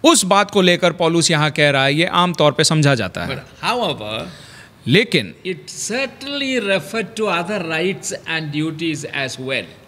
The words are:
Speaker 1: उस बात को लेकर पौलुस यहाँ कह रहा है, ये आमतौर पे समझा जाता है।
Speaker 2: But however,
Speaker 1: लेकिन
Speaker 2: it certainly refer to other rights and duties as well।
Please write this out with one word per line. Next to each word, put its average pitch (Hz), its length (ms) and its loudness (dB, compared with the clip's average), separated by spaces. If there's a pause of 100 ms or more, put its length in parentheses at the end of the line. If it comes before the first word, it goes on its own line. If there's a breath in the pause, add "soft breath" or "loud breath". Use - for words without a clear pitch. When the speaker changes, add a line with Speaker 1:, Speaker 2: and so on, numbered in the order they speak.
Speaker 1:
उस 277 220 6
बात 196 260 4
को 202 100 2
लेकर 175 300 4
पौलुस 170 400 2
यहाँ 151 200 2
कह 147 180 4
रहा 135 160 2
है, 143 100 2
ये 165 100 2
आमतौर 175 460 2
पे 156 120 0
समझा 147 320 4
जाता 95 280 -4
है। - 60 -6
Speaker 2:
But - 400 -8
however, 139 540 -4 (640 loud breath)
Speaker 1:
लेकिन 156 460 2 (140)
Speaker 2:
it 180 100 -6 (340)
certainly 262 800 -4
refer 208 340 -2 (160)
to 175 240 0
other 185 220 -4
rights 165 420 -4
and 156 540 -6
duties 160 440 -4 (120)
as 131 280 -6
well। 127 180 -4 (240)